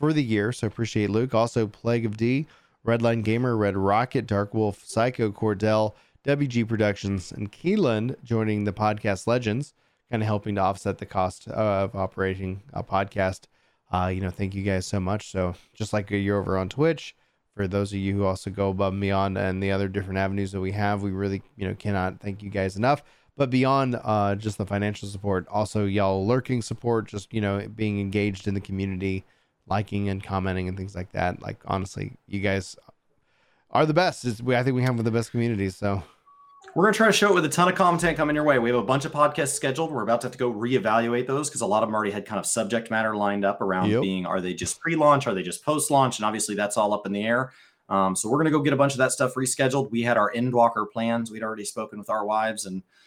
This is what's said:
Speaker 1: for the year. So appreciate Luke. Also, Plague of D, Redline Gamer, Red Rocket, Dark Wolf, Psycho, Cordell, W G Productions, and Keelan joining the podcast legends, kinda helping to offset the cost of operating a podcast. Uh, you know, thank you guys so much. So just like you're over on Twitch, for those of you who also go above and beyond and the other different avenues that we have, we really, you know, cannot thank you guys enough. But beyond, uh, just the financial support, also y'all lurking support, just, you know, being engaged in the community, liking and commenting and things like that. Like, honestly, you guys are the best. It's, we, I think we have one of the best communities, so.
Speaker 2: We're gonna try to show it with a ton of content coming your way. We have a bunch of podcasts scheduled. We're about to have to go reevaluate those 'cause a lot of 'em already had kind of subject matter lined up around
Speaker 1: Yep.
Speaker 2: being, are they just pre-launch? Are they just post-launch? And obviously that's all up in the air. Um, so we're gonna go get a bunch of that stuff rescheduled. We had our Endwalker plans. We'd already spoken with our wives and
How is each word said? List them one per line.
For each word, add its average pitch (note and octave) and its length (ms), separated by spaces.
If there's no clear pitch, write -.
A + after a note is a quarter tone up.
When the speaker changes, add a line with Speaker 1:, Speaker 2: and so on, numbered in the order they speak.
Speaker 1:
for D#3 140
the D3+ 100
year. A2 260
So A#2+ 160
appreciate G#2+ 440
Luke. A#2 240
Also, A2+ 320
Plague A#2 400
of G#2+ 100
D, B2 300
Redline A#2 360
Gamer, A#2 320
Red G2+ 220
Rocket, A2 500
Dark G2+ 280
Wolf, G#2+ 300
Psycho, A#2 460
Cordell, G#2+ 600
W C#3+ 240
G A#2 160
Productions, G#2 680
and G#2 200
Keelan C3 680
joining A2 420
the G2+ 80
podcast G#2 540
legends, A#2+ 480
kinda A2 160
helping G#2+ 300
to G2+ 60
offset F#2+ 380
the G2 80
cost - 420
of G2 480
operating F#2+ 640
a G2 120
podcast. G2 580
Uh, F#2 140
you F#2 140
know, F#2+ 100
thank G2 240
you G2 80
guys F#2+ 240
so G2+ 140
much. G2 320
So F2+ 220
just - 180
like G#2 180
you're G2+ 280
over F#2+ 180
on F#2+ 120
Twitch, D#3 480
for G2+ 100
those G2+ 260
of G2+ 60
you F#2+ 160
who G2+ 100
also F#2+ 260
go G2 200
above F#2+ 220
and G2 80
beyond G2 360
and F#2+ 260
the G2 100
other G2 160
different F#2+ 300
avenues G2 340
that G2 80
we F#2+ 120
have, G#2 300
we G2+ 80
really, G2 320
you G2 120
know, F#2+ 60
cannot F#2+ 460
thank G2+ 220
you G2+ 80
guys F#2+ 260
enough. B2+ 260
But C#3 140
beyond, C3 520
uh, G2+ 340
just G#2+ 220
the G2+ 80
financial G2+ 420
support, G2 400
also G#2 380
y'all F#2+ 400
lurking A#2+ 360
support, A2+ 460
just, G2+ 260
you A2 60
know, G2+ 280
being G#2+ 320
engaged G2+ 460
in G2 80
the G2 60
community, F#2+ 640
liking G2+ 420
and G2 140
commenting F#2 460
and F#2+ 80
things F#2+ 180
like F#2 180
that. F2+ 300
Like, - 240
honestly, G2 460
you G2 120
guys G2 360
are D#3 160
the D#3 80
best. F3 300
It's, A#2 180
we, B2 140
I B2 60
think B2+ 140
we B2+ 60
have B2+ 80
one A#2+ 100
of A2 40
the A2+ 60
best A2+ 200
communities, A2+ 460
so. G2 260
Speaker 2:
We're F3+ 100
gonna G#3 100
try A3 120
to G3+ 60
show G#3 180
it F#3+ 40
with F3 100
a D3+ 60
ton F3 180
of F3+ 60
content F3 420
coming D3+ 180
your D3+ 100
way. C#3+ 140
We A#2 120
have B2 80
a A2+ 60
bunch C#3 200
of D3 80
podcasts D3 420
scheduled. D3 380
We're B2 100
about A2+ 200
to B2+ 40
have A2+ 60
to - 60
go B2 140
reevaluate A#2 720
those C#3+ 240
'cause G#2+ 100
a A2+ 60
lot G#2 160
of A2+ 60
'em G#2+ 60
already G#2+ 180
had G2+ 120
kind G#2 140
of F2+ 80
subject A2+ 440
matter A2 260
lined G2+ 280
up G2 160
around F#2+ 300
Speaker 1:
Yep. A2+ 120
Speaker 2:
being, F#2 240
are F2+ 140
they F2+ 140
just F2 260
pre-launch? D3 460
Are A2 80
they F#2 80
just - 220
post-launch? C#3 540
And G#2+ 60
obviously G#2+ 300
that's G2+ 220
all G#2+ 180
up G2 120
in G2 60
the G2+ 120
air. B2 280
Um, F#2+ 280
so - 140
we're C3+ 80
gonna D#3 120
go D3+ 100
get C#3+ 120
a C#3 40
bunch C#3 180
of A#2+ 40
that B2 140
stuff C3 220
rescheduled. C3+ 560
We A#2 120
had A#2 140
our G#2 160
Endwalker A#2 580
plans. A#2 400
We'd A2 120
already G#2+ 220
spoken A2 340
with G2+ 120
our G#2+ 140
wives G#2+ 420
and F#2+ 160